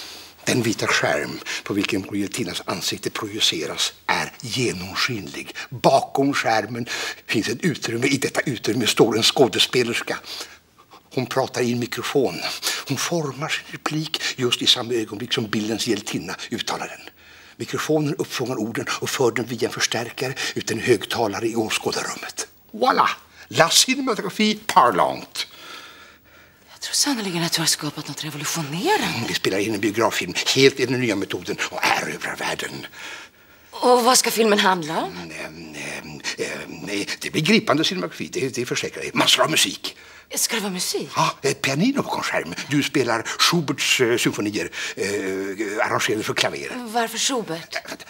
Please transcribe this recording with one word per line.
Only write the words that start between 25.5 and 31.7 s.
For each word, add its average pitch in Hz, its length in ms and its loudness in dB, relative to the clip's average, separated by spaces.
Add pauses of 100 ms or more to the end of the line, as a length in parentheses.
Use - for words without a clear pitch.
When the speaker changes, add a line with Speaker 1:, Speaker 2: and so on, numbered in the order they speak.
Speaker 2:
Jag - 80 -20
tror - 120 -6
sannolikt 196 540 0
att 156 60 0
du - 80 0
har 160 60 2
skapat 147 420 -2
något - 160 -10
revolutionerande. 160 800 -2 (100)
Speaker 1:
Mm, 117 120 -2
vi 180 60 -2
spelar 98 240 0
in 104 160 0
en 98 60 -4
biograffilm 101 540 2 (200)
helt 135 260 6
i 123 60 2
den 123 140 0
nya 113 160 2
metoden 95 400 -4 (140)